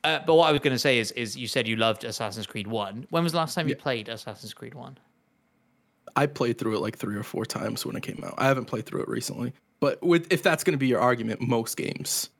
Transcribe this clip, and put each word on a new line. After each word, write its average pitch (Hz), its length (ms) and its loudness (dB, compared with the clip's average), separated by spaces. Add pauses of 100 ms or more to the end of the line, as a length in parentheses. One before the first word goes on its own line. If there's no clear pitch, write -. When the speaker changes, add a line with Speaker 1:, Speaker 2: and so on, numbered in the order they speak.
Speaker 1:
Uh, 156 200 2
but 165 100 6
what 165 120 8
I 156 60 6
was 143 80 4
gonna 131 180 2
say 131 180 6
is, 110 140 0
is 117 240 -6
you 127 100 -10
said 110 220 0
you 113 80 0
loved 113 300 0
Assassin's 107 420 -6
Creed 101 200 -8
one. 107 420 -6
When 165 120 0
was 170 120 0
the 170 40 0
last 160 160 -2
time 160 140 -2
you 139 100 0
Speaker 2:
Yeah. - 60 -20
Speaker 1:
played 117 240 -4
Assassin's 113 460 -12
Creed - 200 -16
one? 131 240 -16 (1200)
Speaker 2:
I 139 100 4
played 123 320 0
through 110 200 -2
it, - 20 0
like, 107 180 -4
three 104 200 -4
or 104 60 -6
four - 220 -4
times - 400 -6
when - 120 -6
it - 40 -6
came - 220 -10
out. - 140 -10
I - 80 0
haven't 135 200 4
played - 200 -6
through - 160 -4
it - 80 -4
recently. - 420 -4 (300)
But 143 200 2
with, 170 300 4
if 180 100 2
that's 165 220 4
gonna 160 140 2
be 135 100 2
your 123 140 4
argument, 117 400 2
most 117 340 0
games - 540 -4 (100)